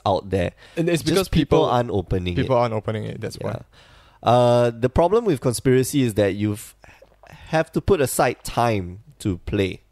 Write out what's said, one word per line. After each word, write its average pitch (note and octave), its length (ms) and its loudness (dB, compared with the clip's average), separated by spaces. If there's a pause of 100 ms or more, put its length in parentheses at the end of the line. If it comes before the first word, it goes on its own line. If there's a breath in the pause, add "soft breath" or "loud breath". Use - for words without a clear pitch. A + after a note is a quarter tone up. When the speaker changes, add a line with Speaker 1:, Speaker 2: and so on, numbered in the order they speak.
Speaker 1:
out G2 240 -2
there. F#2 220 -2 (240 loud breath)
Speaker 2:
And E3+ 120 -2
it's E3+ 140 -2
Speaker 1:
Just D#3+ 80 -2
Speaker 2:
because F#3 180 0
Speaker 1:
people D#3+ 380 2
Speaker 2:
people, - 80 -2
Speaker 1:
aren't A#2+ 160 0
opening F2+ 460 -2
Speaker 2:
people B2+ 180 0
Speaker 1:
it. A#2+ 60 4
Speaker 2:
aren't A#2 140 0
opening A2 300 -6
it. - 160 -10
That's - 200 -10
Speaker 1:
Yeah. - 80 -6
Speaker 2:
why. G#2+ 140 -8 (600 soft breath)
Speaker 1:
Uh, A#2+ 460 4
the A#2 220 -2
problem F#3 340 2
with E3 160 0
conspiracy B2+ 600 0
is A#2+ 180 0
that G2+ 160 2
you've G#2 400 -6 (720 loud breath)
have D#3+ 240 -2
to D#3+ 80 -2
put F#3 220 2
aside C3 420 0
time G#2 560 -2 (180)
to F#2 200 -2 (100)
play. G2 320 -2 (120)